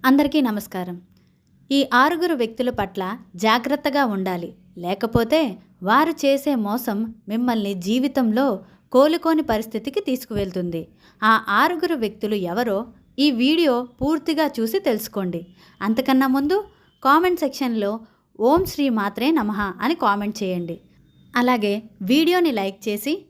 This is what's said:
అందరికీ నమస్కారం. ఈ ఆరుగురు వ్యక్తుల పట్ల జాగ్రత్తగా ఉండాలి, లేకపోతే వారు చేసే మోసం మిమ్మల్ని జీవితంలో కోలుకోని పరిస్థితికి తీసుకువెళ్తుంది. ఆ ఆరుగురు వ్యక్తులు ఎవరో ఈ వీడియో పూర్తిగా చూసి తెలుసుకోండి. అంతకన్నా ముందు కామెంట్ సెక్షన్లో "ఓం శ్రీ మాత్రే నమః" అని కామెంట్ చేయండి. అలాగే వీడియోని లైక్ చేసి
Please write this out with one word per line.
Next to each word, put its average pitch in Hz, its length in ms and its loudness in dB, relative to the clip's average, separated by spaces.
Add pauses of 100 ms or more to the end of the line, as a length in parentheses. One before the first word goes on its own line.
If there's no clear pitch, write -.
అందరికీ 285 380 4
నమస్కారం. 202 540 -4 (760)
ఈ 277 80 2 (140)
ఆరుగురు 320 420 2
వ్యక్తుల 240 340 -2
పట్ల 196 480 -6 (180)
జాగ్రత్తగా 254 720 2
ఉండాలి, 190 480 -4 (240)
లేకపోతే 226 800 0 (260)
వారు 277 300 2 (120)
చేసే 277 300 2
మోసం 220 580 -4 (140)
మిమ్మల్ని 220 460 -2
జీవితంలో 240 720 0 (460)
కోలుకోని 311 520 4
పరిస్థితికి 220 560 -4
తీసుకువెళ్తుంది. 196 840 -4 (420)
ఆ 220 100 4 (160)
ఆరుగురు 320 460 2
వ్యక్తులు 214 400 -4
ఎవరో 196 420 -2 (420)
ఈ 277 120 4
వీడియో 269 440 2 (260)
పూర్తిగా 302 460 0
చూసి 226 320 -2
తెలుసుకోండి. 208 640 -4 (400)
అంతకన్నా 262 460 2
ముందు 277 300 2 (460)
కామెంట్ 339 360 4
సెక్షన్లో 233 520 -2 (480)
"ఓం 294 260 4
శ్రీ 285 240 -2
మాత్రే 214 420 0
నమః" 214 300 0 (200)
అని 277 140 0
కామెంట్ 208 480 -2
చేయండి. 175 360 -4 (560)
అలాగే 226 480 0 (180)
వీడియోని 320 500 2
లైక్ 196 380 -4
చేసి 214 260 -4 (140)